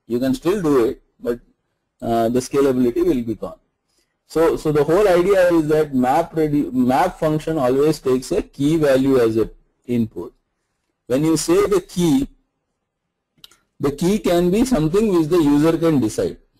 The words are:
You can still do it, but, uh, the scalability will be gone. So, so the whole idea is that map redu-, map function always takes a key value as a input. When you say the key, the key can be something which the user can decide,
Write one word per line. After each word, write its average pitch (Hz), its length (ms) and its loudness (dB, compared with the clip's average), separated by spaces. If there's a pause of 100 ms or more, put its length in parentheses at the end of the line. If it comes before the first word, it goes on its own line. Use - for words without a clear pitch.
You 113 120 -4
can 131 160 -2
still 185 260 -4
do 143 260 2
it, - 160 -6 (180)
but, 120 180 -6 (640)
uh, 117 300 0
the 123 100 0
scalability 131 640 0
will 139 160 0
be 113 140 -6
gone. - 220 -12 (680)
So, 156 300 0
so 156 160 -4
the 147 100 2
whole 170 240 2
idea 180 460 4
is 160 160 0
that 151 260 0
map 131 380 0
redu-, 151 400 -2
map 127 480 0
function 156 380 -2
always 139 420 0
takes 127 320 -2
a 196 100 -2
key 143 340 -2
value 135 420 2
as 113 180 0
a 110 140 -2 (360)
input. 113 460 -6 (720)
When 139 180 -2
you 160 120 0
say 180 300 0
the 196 140 0
key, 156 480 0 (1500)
the 139 120 -2
key 180 300 0
can 175 300 0
be 220 140 0
something 214 440 0
which 170 200 0
the 175 140 2
user 147 340 2
can 160 240 0
decide, 104 380 -4 (220)